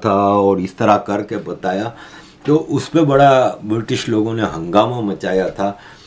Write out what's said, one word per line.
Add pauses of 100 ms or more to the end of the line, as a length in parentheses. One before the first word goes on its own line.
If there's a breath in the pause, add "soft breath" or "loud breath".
था
और
इस
तरह
करके
बताया। (500 loud breath)
तो
उस
पे
बड़ा
ब्रिटिश
लोगों
ने
हंगामा
मचाया
था (280 loud breath)